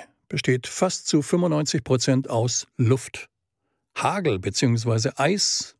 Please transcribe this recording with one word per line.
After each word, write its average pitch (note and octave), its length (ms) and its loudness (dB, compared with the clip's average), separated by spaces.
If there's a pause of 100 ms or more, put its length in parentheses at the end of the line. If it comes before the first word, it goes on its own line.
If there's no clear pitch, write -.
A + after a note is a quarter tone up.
(280)
besteht - 400 -2
fast - 400 -2
zu D3+ 140 2
fünfundneunzig D#3 640 0
Prozent C3 440 2
aus A#2+ 460 -2
Luft. - 540 0 (680)
Hagel D3+ 440 0
beziehungsweise A2+ 800 0
Eis - 640 -2